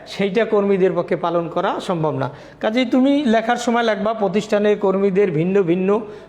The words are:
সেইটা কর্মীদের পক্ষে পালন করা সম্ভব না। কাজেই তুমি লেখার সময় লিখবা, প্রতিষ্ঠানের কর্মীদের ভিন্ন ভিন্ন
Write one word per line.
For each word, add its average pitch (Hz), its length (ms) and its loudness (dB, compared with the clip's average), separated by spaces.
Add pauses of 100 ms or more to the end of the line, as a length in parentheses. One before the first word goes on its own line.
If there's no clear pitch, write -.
সেইটা 196 380 -2
কর্মীদের 202 480 2
পক্ষে 170 240 -2
পালন 170 320 -2
করা 196 320 -2
সম্ভব 160 300 -2
না। 131 200 -4 (300)
কাজেই 220 240 0
তুমি 277 400 2
লেখার 226 320 2
সময় 240 260 0
লিখবা, 214 320 0
প্রতিষ্ঠানের 208 640 0
কর্মীদের 196 520 2
ভিন্ন 180 320 2
ভিন্ন 190 380 2 (280)